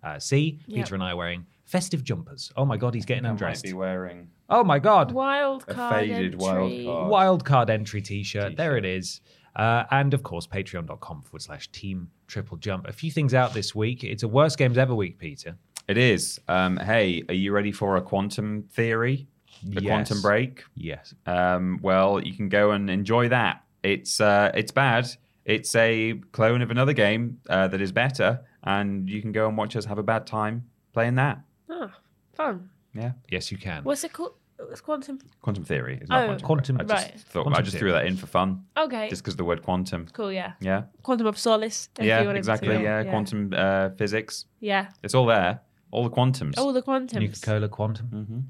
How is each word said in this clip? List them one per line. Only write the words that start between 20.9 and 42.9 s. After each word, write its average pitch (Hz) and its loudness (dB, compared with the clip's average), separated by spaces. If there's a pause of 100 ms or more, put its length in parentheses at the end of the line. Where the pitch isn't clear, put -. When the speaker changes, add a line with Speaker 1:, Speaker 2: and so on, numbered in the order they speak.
Speaker 3:
Um, 90 0
well, 95 4
you 92 -8
can 101 -6
go 104 4
and 101 0
enjoy 104 2
that. 113 2 (200)
It's, - 0
uh, 104 6
it's 110 -2
bad. 123 2 (340)
It's 113 -2
a 113 4 (180)
clone 117 4
of 117 -2
another 131 2
game, 113 2 (100)
uh, 95 4
that 95 -2
is 95 -2
better, 120 2 (240)
and 98 -2
you 104 -6
can 107 -6
go 110 2
and 107 -4
watch 107 -4
us 107 -4
have 104 -6
a 107 -4
bad 110 0
time 110 -4 (300)
playing 117 2
that. 135 0 (280)
Speaker 2:
Oh, 320 -10 (440)
fun. 196 -6 (240)
Speaker 3:
Yeah. 117 -6 (160)
Speaker 1:
Yes, - -6
you 98 -8
can. 87 -8
Speaker 2:
What's 277 -4
it 320 -12
called? - -12 (340)
It's 226 -16
Quantum 277 -8 (240)
Speaker 3:
Quantum 101 -4
theory. 65 -4
It's - -16
not 254 4
Speaker 2:
Oh, 233 0
Speaker 3:
quantum. - -4
Speaker 1:
Quantum, 139 0
Speaker 3:
I - -4
just 208 0
Speaker 2:
right. - -4
Speaker 3:
thought, - -6
Speaker 1:
quantum 143 2
Speaker 3:
I - 2
just 185 -2
Speaker 1:
theory. 90 -6
Speaker 3:
threw 95 2
that 73 2
in 95 0
for 92 -8
fun. 95 0 (140)
Speaker 2:
Okay. 240 -2
Speaker 3:
Just 190 -8
'cause 190 -6
the - -4
word 85 0
quantum. 90 -2
Speaker 2:
Cool, 101 -6
yeah. 92 -8
Speaker 3:
Yeah. 95 0 (180)
Speaker 2:
Quantum 233 0
of 214 0
Solace, 220 0
if 214 -2
Speaker 3:
Yeah, 113 6
Speaker 2:
you 208 2
wanted 196 0
Speaker 3:
exactly, 107 0
Speaker 2:
to. 110 2
Speaker 3:
yeah. 107 0